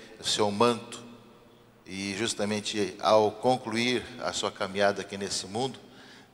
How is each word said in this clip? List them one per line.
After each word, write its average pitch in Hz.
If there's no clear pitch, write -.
o -
seu 104
manto, 117
e 95
justamente 104
ao 107
concluir 120
a 90
sua 98
caminhada 98
aqui 98
nesse 95
mundo, 117